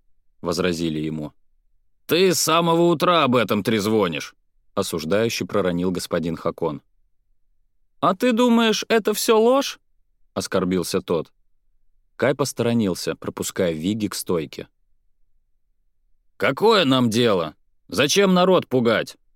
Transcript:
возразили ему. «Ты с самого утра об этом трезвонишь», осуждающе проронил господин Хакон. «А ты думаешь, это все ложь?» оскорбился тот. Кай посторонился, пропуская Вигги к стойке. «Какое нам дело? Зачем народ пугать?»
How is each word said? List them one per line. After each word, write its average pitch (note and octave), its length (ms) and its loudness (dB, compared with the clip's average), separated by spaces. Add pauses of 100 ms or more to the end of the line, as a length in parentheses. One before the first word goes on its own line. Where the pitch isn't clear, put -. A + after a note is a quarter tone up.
(400)
возразили E2+ 580 -2
ему. D#2 340 -8 (720)
«Ты F3 280 2
с - 60 -2
самого E3+ 420 2
утра E3+ 420 2
об B2+ 120 2
этом G#2+ 260 0
трезвонишь», G#2 720 0 (400)
осуждающе G2 680 -2
проронил F2+ 460 -2
господин E2+ 460 -4
Хакон. D#2 460 -6 (1160)
«А F3 140 0
ты B3 180 0
думаешь, A#3 560 2
это A3 260 2
все A3 240 2
ложь?» B3+ 400 2 (560)
оскорбился F#2 680 -2
тот. F2 320 -4 (840)
Кай C3 180 0
посторонился, A#2 800 -2
пропуская - 580 -4
Вигги G2 360 -4
к - 60 -8
стойке. E2 540 -6 (1700)
«Какое F#3 480 2
нам B2+ 260 2
дело? G2+ 440 0 (340)
Зачем F#3 460 2
народ F3+ 340 2
пугать?» A2+ 480 0 (200)